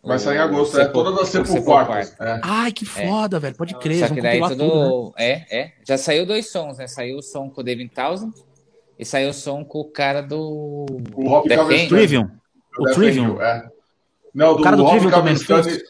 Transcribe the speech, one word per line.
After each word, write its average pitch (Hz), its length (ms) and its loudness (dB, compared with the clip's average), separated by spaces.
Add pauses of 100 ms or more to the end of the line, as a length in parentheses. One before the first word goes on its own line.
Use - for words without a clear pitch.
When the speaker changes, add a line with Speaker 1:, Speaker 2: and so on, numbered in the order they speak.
Speaker 1:
Vai - 140 -2
sair 147 200 -2
em - 20 0
Speaker 2:
O - 20 2
Speaker 1:
agosto, 147 380 0
é, 143 60 8
Speaker 2:
Sepul-, 127 180 0
Speaker 1:
todas 190 160 0
as 185 80 0
Speaker 2:
o - 20 -8
Speaker 1:
Sepul 175 160 0
Speaker 2:
Sepul 123 180 0
Speaker 1:
Quartas, 117 460 2
Speaker 2:
Quartas. 113 280 -8
Speaker 1:
é. - 40 -10
Speaker 3:
Ai, 220 300 -2
que - 120 -12
Speaker 2:
É. - 240 -6
Speaker 3:
foda, 202 300 -2
velho. 151 160 -6
Pode 170 220 -10
crer, 160 240 -2
Speaker 2:
Só 165 60 2
Speaker 3:
vão 147 100 -2
Speaker 2:
que 127 40 -4
daí 117 200 2
Speaker 3:
compilar 131 180 -2
Speaker 2:
tudo, 151 140 2
Speaker 3:
tudo, 131 440 0
né? 113 80 -2
Speaker 2:
é, 131 360 -2
é. 156 120 -10 (140)
Já 135 100 0
saiu 160 300 0
dois 214 240 -4
sons, 147 280 -8
né? 127 100 -14
Saiu 127 300 -10
o 143 40 -14
som 139 260 -12
com 135 120 -16
o - 40 -10
Devin 123 220 -8
Townsend 185 480 -6 (640)
e 117 60 -12
saiu 139 260 -2
o - 20 -12
som 143 320 -10
com 151 140 -12
o 151 60 -8
cara 143 360 -2
do 147 680 -10 (280)
Speaker 1:
O 131 140 -2
Rob 147 200 4
Speaker 2:
Death 120 120 4
Speaker 1:
Cavestani. 160 240 4
Speaker 2:
Angel. 156 40 -4
Speaker 3:
Trivium. 147 420 4 (460)
Speaker 1:
O - 60 -4
Speaker 3:
O - 40 0
Speaker 1:
Death 131 100 2
Speaker 3:
Trivium. 175 300 4
Speaker 1:
Angel, 98 160 -2
é. 117 260 -4 (680)
Não, 156 200 4
Speaker 3:
O 151 80 0
cara 147 140 6
do 143 60 6
Speaker 1:
Rob 143 80 6
Speaker 3:
Trivium 190 220 4
também 165 220 4
Speaker 1:
Cavestani, 165 280 2
Speaker 3:
fez? 170 280 -4